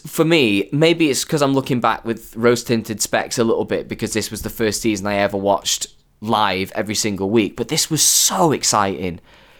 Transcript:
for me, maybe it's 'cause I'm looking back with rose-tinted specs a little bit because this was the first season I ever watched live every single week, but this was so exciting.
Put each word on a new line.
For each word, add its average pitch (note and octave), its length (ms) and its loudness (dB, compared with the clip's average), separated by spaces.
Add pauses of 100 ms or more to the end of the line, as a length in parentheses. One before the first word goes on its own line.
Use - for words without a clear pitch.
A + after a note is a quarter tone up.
for E3 200 0
me, B2+ 480 4
maybe D#3+ 380 4
it's A#2+ 140 -2
'cause D#3 160 0
I'm C#3 140 2
looking C3+ 240 0
back A2+ 260 0
with A2 300 -8
rose-tinted A#2 680 0
specs - 380 -2
a A#2 60 2
little G#2 200 0
bit F#2 220 -4
because - 280 -6
this G#2+ 180 -4
was G#2 100 -10
the G#2+ 80 -8
first G#2+ 320 -2
season G#2 240 0
I G#2 120 0
ever G2+ 180 2
watched G2 500 0 (340)
live G#2 540 0
every G#2 220 -4
single G2 340 -2
week, G#2+ 240 2
but A#2 140 -6
this - 200 -2
was D3+ 140 0
so - 480 2
exciting. G2 680 -2 (400)